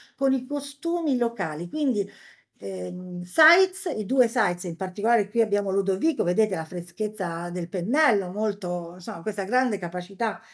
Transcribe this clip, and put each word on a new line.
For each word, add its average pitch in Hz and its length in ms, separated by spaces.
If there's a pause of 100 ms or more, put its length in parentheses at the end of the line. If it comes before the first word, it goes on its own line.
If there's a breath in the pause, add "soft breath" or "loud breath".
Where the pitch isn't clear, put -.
(140 loud breath)
con 269 180
i 254 140
costumi 294 680
locali. 175 520
Quindi, 254 400 (500 loud breath)
ehm, 180 640
Seitz, 339 720
i 208 120
due 254 220
Seitz, 190 360
in 170 120
particolare 208 520
qui 226 140
abbiamo 202 280
Ludovico, 196 540
vedete 185 300
la 160 100
freschezza 175 880
del 175 180
pennello, 202 640
molto, 180 640
insomma, 185 260
questa 196 240
grande 240 320
capacità 180 640 (120 loud breath)